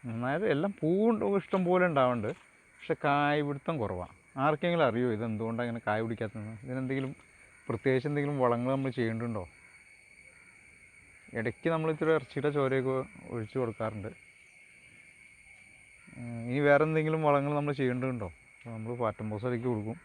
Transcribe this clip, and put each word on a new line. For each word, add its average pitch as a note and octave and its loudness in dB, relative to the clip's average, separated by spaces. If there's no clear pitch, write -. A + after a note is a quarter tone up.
നന്നായത് B2 -2
എല്ലാം E3+ 0
പൂവുണ്ട്, G#3 2
ഇഷ്ടം F#3+ 0
പോലെ F3+ 4
ഉണ്ടാവുന്നുണ്ട്. B2 2
പക്ഷെ - -4
കായ് D3 2
പിടുത്തം C#3+ -4
കുറവാണ്. F2+ -4
ആർക്കെങ്കിലും E3 2
അറിയോ B2 2
ഇത് G#2+ -4
എന്തുകൊണ്ടാണ് A2+ -2
ഇങ്ങനെ A#2 -6
കായ് G#2+ 2
പിടിക്കാത്തതെന്ന്? A2 -6
ഇതിനെന്തെങ്കിലും C3 -4
പ്രത്യേകിച്ച് C3 0
എന്തെങ്കിലും D3 -2
വളങ്ങൾ A#2+ 2
നമ്മൾ C3+ -2
ചെയ്യേണ്ടതുണ്ടോ? A2+ -2
ഇടയ്ക്ക് A2+ -2
നമ്മൾ D#3+ 0
ഇത്തിരി D#3 2
ഇറച്ചിയുടെ D3 -2
ചോരയൊക്കെ C3 2
ഒഴിച്ച് A2+ -6
കൊടുക്കാറുണ്ട്. A2 -4
ഉം, A#2+ -10
ഇനി C3 0
വേറെ C#3+ 8
എന്തെങ്കിലും D#3 0
വളങ്ങൾ C#3+ 2
നമ്മൾ C#3+ -2
ചെയ്യേണ്ടതുണ്ടോ? B2+ -2
നമ്മൾ A2+ -8
ഫാക്ടംഫോസ് G#2+ -2
ഇടയ്ക്ക് B2 -2
കൊടുക്കും. A2 -4